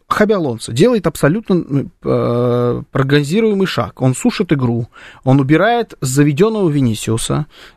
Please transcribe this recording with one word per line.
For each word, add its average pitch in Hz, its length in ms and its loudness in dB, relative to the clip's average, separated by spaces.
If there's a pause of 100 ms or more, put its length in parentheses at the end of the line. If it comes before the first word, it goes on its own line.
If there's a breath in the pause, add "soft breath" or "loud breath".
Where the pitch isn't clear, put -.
Хаби 208 240 2
Алонсо, 139 400 -4
делает 208 340 2
абсолютно, 170 460 0
м, 139 380 -2 (120)
э, 123 880 0
прогнозируемый 156 760 0
шаг. - 340 -6
Он 131 120 2
сушит - 380 -2
игру, 120 360 -2 (360 loud breath)
он 131 160 4
убирает 185 600 2
заведённого 151 680 2
Винисиуса, 135 760 -2 (320 loud breath)